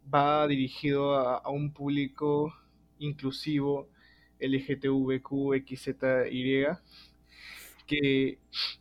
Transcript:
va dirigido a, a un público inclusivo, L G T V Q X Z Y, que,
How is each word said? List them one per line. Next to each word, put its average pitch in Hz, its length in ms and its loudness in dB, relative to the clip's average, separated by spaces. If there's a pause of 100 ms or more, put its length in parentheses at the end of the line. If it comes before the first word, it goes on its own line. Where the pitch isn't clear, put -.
(120)
va 147 360 4
dirigido 139 680 0
a, 127 220 2
a 120 140 -8
un 147 220 -4
público 143 840 -2 (420)
inclusivo, 143 920 -2 (520)
L 135 260 2
G 135 140 -4
T 135 100 0
V 131 320 2
Q 139 320 -2
X 135 280 -4
Z 131 480 0
Y, 135 360 0 (1200)
que, 139 540 0 (420)